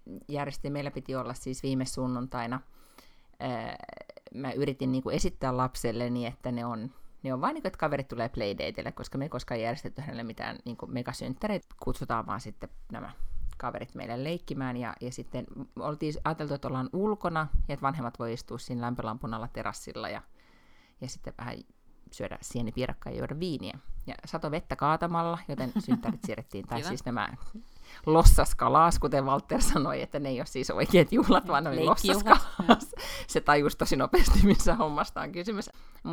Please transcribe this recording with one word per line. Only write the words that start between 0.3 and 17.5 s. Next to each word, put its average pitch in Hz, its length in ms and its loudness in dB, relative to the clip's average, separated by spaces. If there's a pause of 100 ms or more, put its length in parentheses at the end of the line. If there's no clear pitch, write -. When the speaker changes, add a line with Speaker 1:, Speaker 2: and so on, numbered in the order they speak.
Speaker 1:
meillä 143 180 -4
piti 135 240 -8
olla 123 180 -4
siis 127 300 -8
viime 131 220 0
sunnuntaina, 127 760 -4 (800)
ää, 120 360 -6 (580)
mä 131 180 -6
yritin, 135 400 0
niinku, - 180 0
esittää 135 480 0
lapselleni, 120 680 -2
että 123 260 -6
ne 120 140 -4
on, 117 260 -6 (320)
ne 131 100 -4
on 127 80 -4
vaan, 190 120 0
niinku, 311 140 -6
että 185 120 -6
kaverit 147 280 -2
tulee 117 220 -4
playdateille, 101 640 -4
koska - 260 -10
me 139 80 -2
ei 139 40 -8
koskaan 123 320 -6
järjestetty 117 400 -6
hänelle 123 220 -8
mitään, 113 420 -8
niinku, 117 220 -10
megasynttäreitä. 127 800 -6 (160)
Kutsutaan 113 420 -4
vaan 107 160 -6
sitten - 280 -12 (220)
nämä 110 200 -10 (460)
kaverit - 380 -8
meille 120 280 -6
leikkimään, 139 540 -6
ja, 120 240 -6
ja 123 100 -6
sitten 127 340 -8 (340)
oltiin 151 340 -4 (100)
ajateltu, 151 300 -2
että 139 140 -6
ollaan 131 260 -4
ulkona, 180 540 -2 (200)